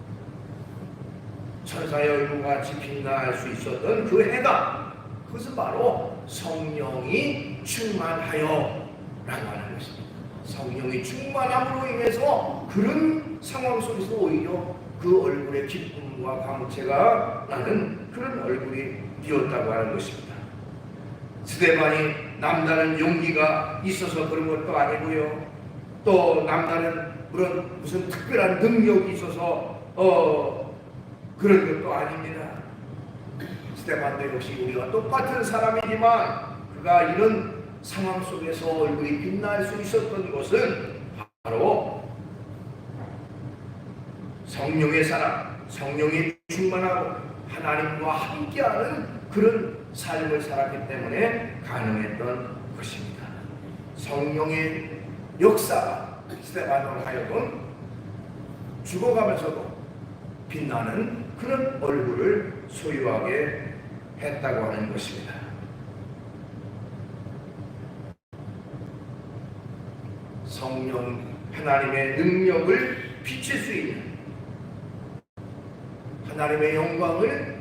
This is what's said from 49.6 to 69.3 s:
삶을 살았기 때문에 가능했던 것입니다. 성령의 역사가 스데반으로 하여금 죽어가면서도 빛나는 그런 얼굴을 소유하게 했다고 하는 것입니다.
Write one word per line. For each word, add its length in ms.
삶을 480
살았기 480
때문에 680
가능했던 920
것입니다. 500
성령의 920
역사가 800
스데반으로 640
하여금 640
죽어가면서도 920
빛나는 760
그런 440
얼굴을 720
소유하게 920
했다고 520
하는 200
것입니다. 420